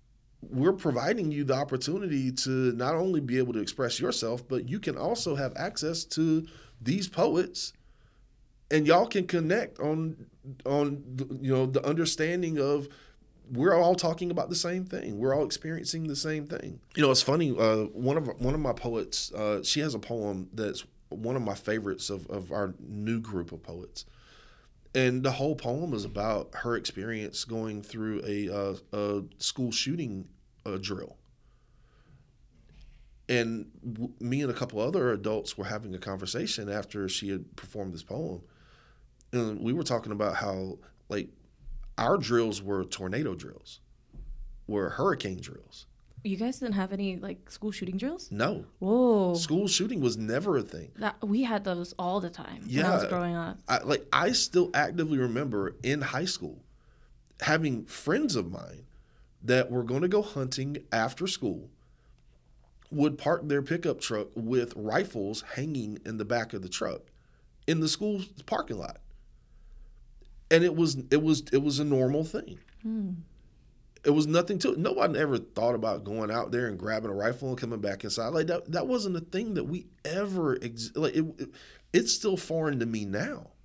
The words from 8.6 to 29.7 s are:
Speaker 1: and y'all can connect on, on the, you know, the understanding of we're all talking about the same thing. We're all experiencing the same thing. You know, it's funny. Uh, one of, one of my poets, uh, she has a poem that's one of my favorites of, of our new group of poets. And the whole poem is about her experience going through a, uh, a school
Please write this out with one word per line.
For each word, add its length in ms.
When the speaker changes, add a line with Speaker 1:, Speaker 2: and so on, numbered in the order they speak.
Speaker 1:
and 160
y'all 200
can 200
connect 540
on, 460
on 360
the, 120
you 120
know, 140
the 200
understanding 720
of 300
we're 220
all 200
talking 360
about 180
the 60
same 300
thing. 340
We're 160
all 100
experiencing 640
the 80
same 300
thing. 340
You 80
know, 80
it's 120
funny. 360
Uh, 340
one 240
of, 240
one 140
of 60
my 120
poets, 600
uh, 300
she 180
has 140
a 40
poem 540
that's 320
one 260
of 60
my 120
favorites 560
of, 180
of 240
our 280
new 400
group 320
of 100
poets. 440
And 280
the 100
whole 220
poem 380
is 120
about 500
her 200
experience 680
going 380
through 440
a, 220
uh, 260
a 300
school 340